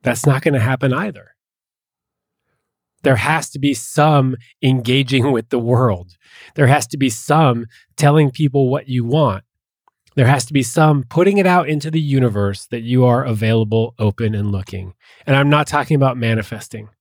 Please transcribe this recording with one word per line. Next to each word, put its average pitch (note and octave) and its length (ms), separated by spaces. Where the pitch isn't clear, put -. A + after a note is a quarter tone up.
That's A#2+ 240
not C3+ 160
gonna C#3+ 180
happen B2+ 340
either. D#3 400
There C3 140
has D3 340
to D3 80
be C#3 140
some C#3 640
engaging C3 680
with A2+ 180
the B2 100
world. A#2 580
There C#3+ 120
has C#3 200
to D3 100
be C3+ 120
some A#2+ 580
telling D3 340
people C#3 380
what C3+ 180
you B2 160
want. A#2+ 400
There B2+ 120
has C3+ 180
to - 80
be C3+ 100
some D3 400
putting F#3+ 340
it F#3+ 80
out F3+ 220
into D3+ 240
the D#3+ 80
universe A#2 680
that A#2+ 140
you B2 240
are B2 180
available, A2+ 760
open, G#2+ 360
and G#2 160
looking. F#2+ 420
And C3+ 100
I'm C#3+ 140
not D3 180
talking D3 280
about C3 220
manifesting. A2 720